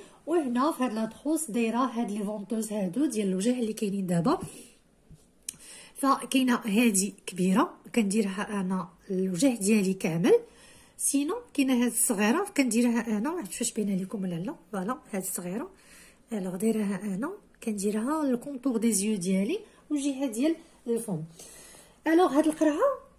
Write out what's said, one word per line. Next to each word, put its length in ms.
وهنا 440
في 120
هاد 100
لاتخوص 580
دايره 260
هاد 340
لي 120
فونتوز 500
هادو 320
ديال 220
الوجه 320
اللي 140
كاينين 340
دابا. 320
فكاينه 600
هادي 480
كبيره 480
كنديرها 680
انا 280
الوجه 440
ديالي 380
كامل، 460
سينو 380
كاينه 320
هاد 60
الصغيره 540
كنديرها 600
انا، 120
عرفت 240
فاش 200
باينه 220
لكم 280
ولا 120
لا؟ 200
فوالا 260
هاد 100
الصغيره، 500
الوغ 220
دايرها 480
انا 280
كنديرها 600
الكونتور 540
دي 140
زيو 260
ديالي 420
والجهه 360
ديال 300
الفم. 360
الوغ 300
هاد 100
القرعه 600